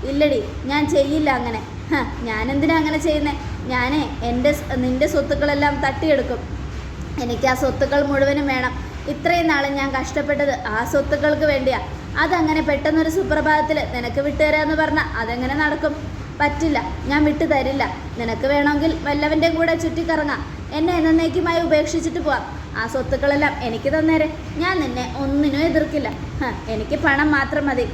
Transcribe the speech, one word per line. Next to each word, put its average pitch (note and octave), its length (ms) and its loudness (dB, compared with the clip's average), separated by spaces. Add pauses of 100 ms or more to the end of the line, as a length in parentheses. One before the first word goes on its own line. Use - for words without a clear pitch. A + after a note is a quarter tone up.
(120)
"ഇല്ലടി, C#4+ 280 4 (320)
ഞാൻ D4 100 0 (120)
ചെയ്യില്ല D4 360 2 (100)
അങ്ങനെ." A3+ 220 -4 (300)
"ഹ, C#4+ 100 2 (280)
ഞാനെന്തിനാ C4+ 520 0
അങ്ങനെ D#4 260 0
ചെയ്യുന്നേ? D4 260 0 (400)
ഞാനേ B3+ 280 0 (280)
എൻ്റെ B3 280 2
സ്-, - 80 -8 (180)
നിൻ്റെ B3+ 300 2
സ്വത്തുക്കളെല്ലാം C#4+ 600 2 (120)
തട്ടിയെടുക്കും. C4+ 540 0 (840)
എനിക്ക് A#3+ 280 0
ആ B3+ 100 2
സ്വത്തുക്കൾ C#4 400 2 (100)
മുഴുവനും C#4 420 2
വേണം. B3+ 200 -2 (400)
ഇത്രയും E4+ 380 2
നാളും C#4 280 0
ഞാൻ C4+ 180 -2
കഷ്ടപ്പെട്ടത് C#4+ 560 0 (200)
ആ A3 40 0 (140)
സ്വത്തുക്കൾക്ക് D4 600 2
വേണ്ടിയാ. B3+ 260 0 (440)
അതങ്ങനെ D#4 460 2
പെട്ടെന്നൊരു D#4 480 2
സുപ്രഭാതത്തിൽ D4+ 600 2 (180)
നിനക്ക് B3 320 -2
വിട്ടുതരാന്ന് D4+ 540 2
പറഞ്ഞാ D4+ 220 2 (180)
അതെങ്ങനെ B3 420 -2
നടക്കും? D4+ 300 0 (460)
പറ്റില്ല, D4 400 2 (300)
ഞാൻ D4 180 2
വിട്ടു D4+ 260 2
തരില്ല. C4 300 2 (360)
നിനക്ക് A3+ 340 -2
വേണമെങ്കിൽ D4 380 4 (160)
വല്ലവൻ്റെയും D4+ 520 2
കൂടെ E4 140 2 (100)
ചുറ്റിക്കറങ്ങാം, D#4 580 -2 (360)
എന്നെ E4+ 160 2 (160)
എന്നേക്കുമായി E4 580 2
ഉപേക്ഷിച്ചിട്ട് D#4 580 2
പോവാം. B3+ 180 0 (360)
ആ A3+ 40 -2 (100)
സ്വത്തുക്കളെല്ലാം C#4 600 2 (140)
എനിക്ക് A3+ 280 -2
തന്നേരെ, D#4 320 4 (340)
ഞാൻ F#4 120 0 (100)
നിന്നെ B3 220 -4 (180)
ഒന്നിനും C#4+ 440 2
എതിർക്കില്ല. D4 420 0 (320)
ഹ, B3 100 -2 (220)
എനിക്ക് A3 320 -2
പണം D4 260 4
മാത്രം C#4+ 380 0
മതി B3 240 0